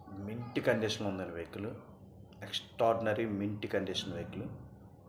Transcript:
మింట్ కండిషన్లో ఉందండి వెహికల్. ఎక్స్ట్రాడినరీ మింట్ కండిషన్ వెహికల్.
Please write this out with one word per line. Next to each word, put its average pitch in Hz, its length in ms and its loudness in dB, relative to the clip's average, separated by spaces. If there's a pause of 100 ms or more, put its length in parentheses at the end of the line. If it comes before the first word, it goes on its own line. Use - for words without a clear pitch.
(120)
మింట్ 113 540 -2
కండిషన్లో 110 440 4
ఉందండి 92 220 -2
వెహికల్. 85 340 -6 (760)
ఎక్స్ట్రాడినరీ 113 840 4
మింట్ 104 400 2
కండిషన్ 95 460 0
వెహికల్. 85 300 -4 (680)